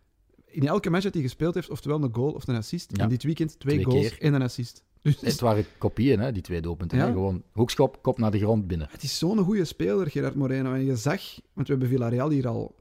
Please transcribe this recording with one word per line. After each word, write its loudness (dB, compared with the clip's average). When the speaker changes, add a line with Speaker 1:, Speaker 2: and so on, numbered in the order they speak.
Speaker 1:
in 0
elke 0
match 2
dat -2
hij -2
gespeeld -2
heeft, -6
oftewel -2
een -2
goal 0
of -10
een 0
assist. -6
Speaker 2:
Ja. 0
Speaker 1:
En 2
dit -2
weekend -4
twee 0
Speaker 2:
Twee 0
Speaker 1:
goals 4
Speaker 2:
keer. -14
Speaker 1:
en 4
een 2
assist. -6
Dus 2
Speaker 2:
Het 0
waren 4
kopieën, 4
hè, 0
die -4
twee -4
doelpunten, -2
Speaker 1:
Ja. 4
Speaker 2:
hè. 2
Gewoon -2
hoekschop, 0
kop 0
naar 4
de 2
grond, 2
binnen. -4
Speaker 1:
Het -16
is -6
zo'n 0
goede 2
speler, -2
Gerard -2
Moreno. -2
En -2
je 0
zag, -2
want -4
we 0
hebben 0
Villarreal 0
hier 0
al, -6